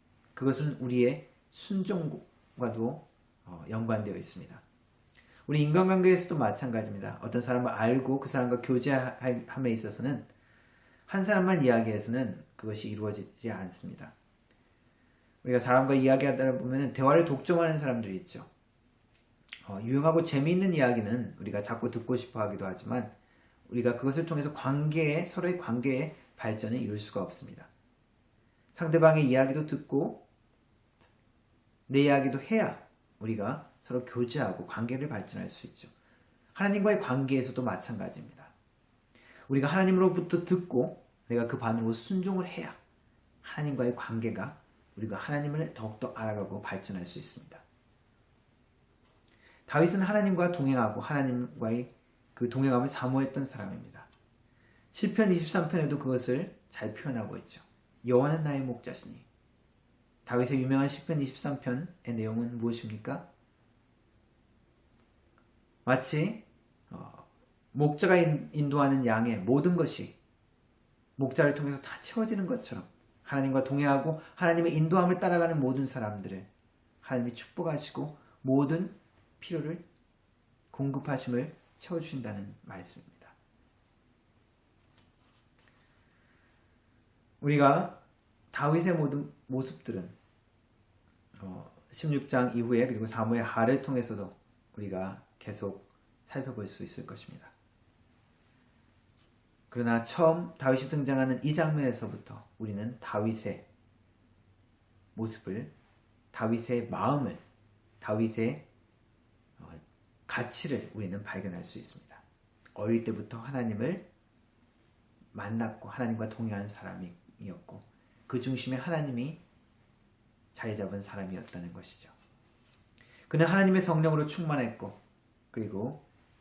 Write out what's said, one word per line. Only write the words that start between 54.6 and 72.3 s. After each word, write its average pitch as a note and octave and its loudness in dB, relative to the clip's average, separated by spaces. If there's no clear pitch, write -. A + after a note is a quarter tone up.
시편 G#3 2
이십삼 E3+ 0
편에도 D3 0
그것을 C3 -2
잘 - -8
표현하고 A#2 -6
있죠. - -20
"여호와는 C#3+ 4
나의 C#3 -2
목자시니." - -10
다윗의 B2+ 0
유명한 C3+ 2
시편 D3+ -4
이십삼 C#3 -6
편의 C3 -4
내용은 A#2 -4
무엇입니까? A#2 -6
마치, D#3 0
어, - -18
목자가 D3+ 4
인-, D#3 4
인도하는 C#3 2
양의 A2+ 2
모든 C#3+ 4
것이 - -2
목자를 C#3+ 4
통해서 C#3+ -4
다 - -14
채워지는 A3 -2